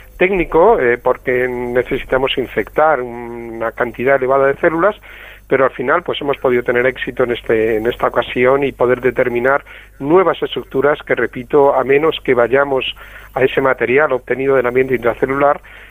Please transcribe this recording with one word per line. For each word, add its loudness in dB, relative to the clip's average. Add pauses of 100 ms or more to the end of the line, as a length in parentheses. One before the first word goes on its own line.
(160)
técnico, 2
eh, 2
porque -2
necesitamos -2
infectar 0
una -8
cantidad 0
elevada 0
de 0
células, 0 (540)
pero 2
al 2
final, -2
pues, -6
hemos -2
podido 0
tener 0
éxito -4
en 0
este, 0
en -2
esta -2
ocasión 0
y -2
poder 0
determinar 0 (340)
nuevas 2
estructuras -2
que, -2
repito, 2
a 2
menos 2
que 0
vayamos 0 (400)
a -2
ese 0
material 2
obtenido 0
del 2
ambiente 0
intracelular, 0 (300)